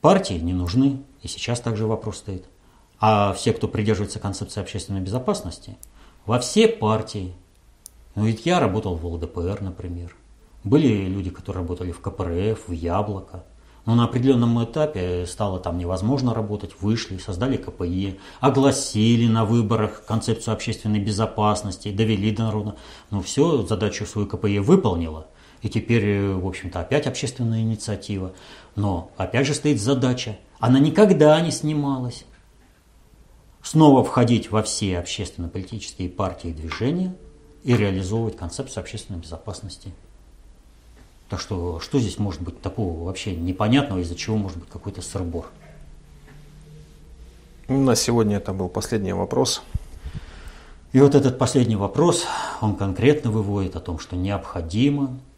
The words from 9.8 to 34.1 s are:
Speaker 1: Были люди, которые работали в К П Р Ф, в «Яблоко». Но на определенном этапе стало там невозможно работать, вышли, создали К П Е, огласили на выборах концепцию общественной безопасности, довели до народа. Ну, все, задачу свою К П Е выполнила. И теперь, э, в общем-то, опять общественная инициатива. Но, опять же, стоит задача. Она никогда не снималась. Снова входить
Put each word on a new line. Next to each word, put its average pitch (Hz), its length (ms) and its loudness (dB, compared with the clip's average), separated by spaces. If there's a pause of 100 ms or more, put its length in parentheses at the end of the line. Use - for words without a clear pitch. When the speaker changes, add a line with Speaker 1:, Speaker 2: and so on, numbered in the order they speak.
Speaker 1:
Были 107 420 4
люди, 92 240 -4
которые - 320 -8
работали 87 300 -6
в - 80 -12
К 92 100 -6
П 92 140 -6
Р 85 60 -4 (220)
Ф, - 160 -8
в 90 40 -6
«Яблоко». 90 720 -4 (420)
Но 113 80 4
на 117 100 6
определенном 117 580 4
этапе 92 640 -2
стало 95 320 -4
там 87 200 -4
невозможно 107 560 0
работать, 104 380 -6 (100)
вышли, 104 340 -2
создали 104 400 -4
К - 140 -6
П - 160 -6
Е, 92 320 -4 (220)
огласили 123 840 4
на 113 200 4
выборах 107 580 0
концепцию 110 480 -2
общественной 107 480 -2
безопасности, 104 880 0
довели 107 400 2
до 110 140 0
народа. 104 320 -4 (340)
Ну, 101 120 -2
все, 139 440 2
задачу 104 380 -2
свою 101 220 -4
К - 100 -8
П 104 140 0
Е 101 100 2
выполнила. 90 680 2 (360)
И 107 80 -4
теперь, 113 340 2
э, 101 300 2
в 92 120 -4
общем-то, 90 340 -6
опять 143 260 0
общественная 117 540 -2
инициатива. 101 720 -4 (440)
Но, 98 400 -2
опять 120 300 0
же, 147 80 0
стоит 143 260 0
задача. 123 560 0 (220)
Она 123 200 6
никогда 160 640 8
не 170 100 0
снималась. 139 760 -4 (1400)
Снова 147 420 8
входить 120 460 2